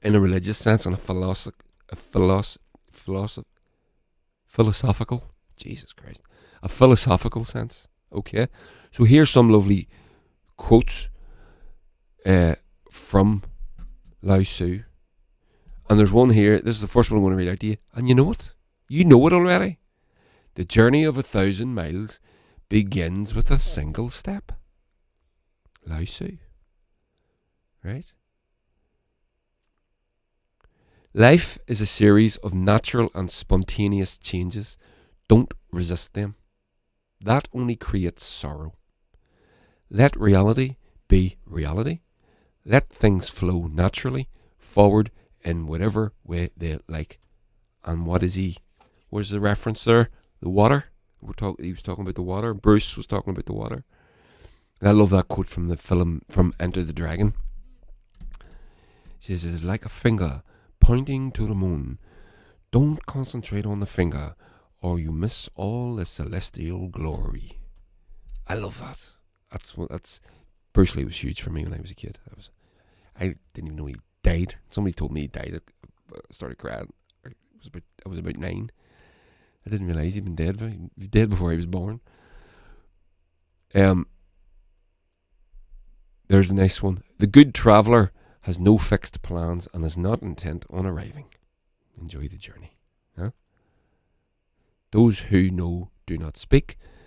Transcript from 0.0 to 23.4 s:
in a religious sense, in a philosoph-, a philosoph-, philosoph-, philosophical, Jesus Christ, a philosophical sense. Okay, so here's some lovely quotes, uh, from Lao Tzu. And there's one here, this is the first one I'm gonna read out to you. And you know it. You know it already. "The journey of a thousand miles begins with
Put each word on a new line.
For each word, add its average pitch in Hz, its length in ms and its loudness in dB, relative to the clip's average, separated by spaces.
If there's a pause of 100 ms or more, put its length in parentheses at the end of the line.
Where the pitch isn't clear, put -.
in 104 140 2
a 104 40 6
religious 95 380 0
sense, 110 280 2
in 90 80 -2
a 95 40 -4
philosoph-, 92 560 -6 (360)
a - 60 -16
philosoph-, - 640 0 (300)
philosoph-, - 540 -10 (1000)
philosophical, 113 840 -2 (240)
Jesus - 340 -18
Christ, - 300 -20 (420)
a 95 60 -8
philosophical 117 760 4
sense. - 440 -10 (260)
Okay, 104 340 -4 (440)
so 123 120 2
here's 143 260 8
some 120 220 8
lovely 101 380 4 (640)
quotes, - 540 2 (1160)
uh, 87 300 4 (340)
from 101 540 0 (800)
Lao 95 160 4
Tzu. 92 420 -6 (1040)
And 104 120 6
there's 104 120 4
one 123 200 6
here, 107 280 6
this 117 160 -4
is 107 60 -10
the 101 60 -8
first 120 240 2
one 107 80 2
I'm 98 40 4
gonna 95 120 2
read 90 120 -2
out 92 120 -6
to 107 80 -6
you. 107 100 -4 (160)
And 123 160 -4
you 127 60 6
know 143 160 4
it. - 220 -10 (360)
You 160 160 2
know 139 220 10
it 170 60 4
already. 180 440 2 (760)
"The 90 100 -6
journey 123 380 4
of 151 140 -2
a 139 60 -6
thousand 101 520 -2
miles 92 440 -8 (480)
begins 98 680 -2
with - 160 2